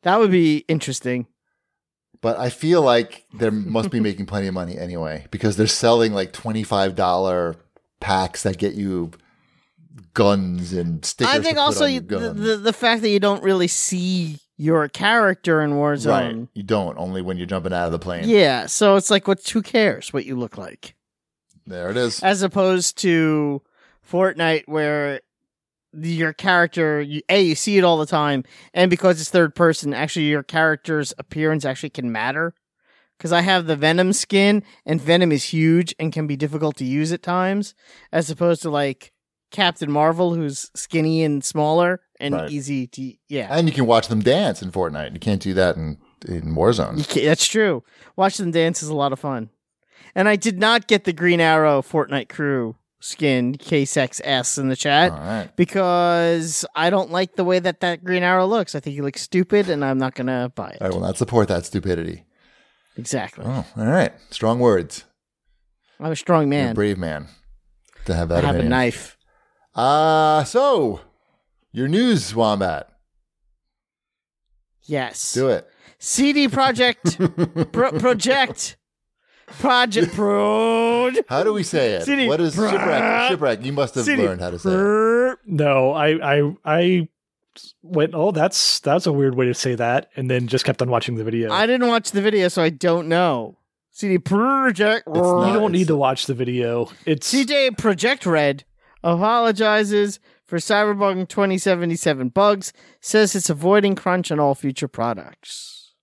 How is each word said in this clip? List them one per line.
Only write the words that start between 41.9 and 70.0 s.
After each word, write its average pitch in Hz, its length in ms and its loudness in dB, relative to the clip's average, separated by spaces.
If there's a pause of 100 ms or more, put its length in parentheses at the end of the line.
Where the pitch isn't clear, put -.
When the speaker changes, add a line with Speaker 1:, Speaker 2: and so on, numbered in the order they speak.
Speaker 1:
and 143 140 -4
Speaker 2:
Right. 156 160 -6
Speaker 1:
easy 139 380 -6
to, 131 260 -12 (140)
yeah. 127 220 -6
Speaker 2:
And 165 160 2
you 151 80 0
can 131 120 2
watch 113 220 4
them 110 120 0
dance 131 420 2
in 92 80 -8
Fortnite. 78 440 -4
You 82 40 -12
can't 101 220 -2
do 95 140 -4
that 90 220 4
in, 76 200 -6 (320)
in 80 260 -6
Warzone. 95 440 2
Speaker 1:
You 151 60 -4
ca-, 131 220 -2
that's 156 200 2
true. 202 360 0 (320)
Watch 196 220 0
them 175 140 -4
dance 165 320 0
is 151 80 -10
a 156 40 -4
lot 139 180 0
of 131 60 -6
fun. 123 300 -8 (680)
And 190 140 2
I 208 80 4
did 190 220 -4
not 220 280 2
get 208 180 2
the 180 100 -2
Green 175 260 2
Arrow 156 400 4
Fortnite 139 480 -4
crew 131 480 -4 (240)
skin, 131 560 -2
K 143 300 -2
six - 360 -2
S 131 360 -2
in 135 100 -2
the 131 80 -2
chat, 147 360 4
Speaker 2:
All 160 60 -10
right. 98 380 -6
Speaker 1:
because 170 1080 0 (120)
I 160 140 2
don't 190 200 0
like 180 260 -4
the 190 80 0
way 185 140 2
that 175 220 -2
that 175 240 -4
Green 180 180 -2
Arrow 185 240 4
looks. 208 280 -2
I 147 60 -6
think 143 140 -10
he 143 80 -6
looks 139 200 -6
stupid, 185 480 2
and 147 140 -2
I'm 135 140 0
not 131 160 -2
gonna 127 400 -4
buy 107 160 -8
it. 95 120 -14
Speaker 2:
I 98 80 -2
will 90 100 -2
not 92 160 -4
support 117 320 2
that 87 160 -2
stupidity. 85 600 -6 (760)
Speaker 1:
Exactly. 117 480 -8
Speaker 2:
Oh, 127 180 -6 (120)
all 110 100 -4
right. 151 260 2 (180)
Strong 113 280 0
words. 104 460 2 (960)
Speaker 1:
I'm 156 120 -6
a 151 40 -4
strong 165 260 2
Speaker 2:
You're 143 60 2
Speaker 1:
man. 139 240 0
Speaker 2:
a - 20 -4
brave 104 240 0
man 78 300 -8 (800)
to 95 80 -2
have 85 160 -2
that 85 140 2
Speaker 1:
I - 40 2
have 92 80 0
Speaker 2:
opinion. 82 160 0
Speaker 1:
a 127 40 2
knife. 123 380 -2 (640)
Speaker 2:
Uh, 156 640 2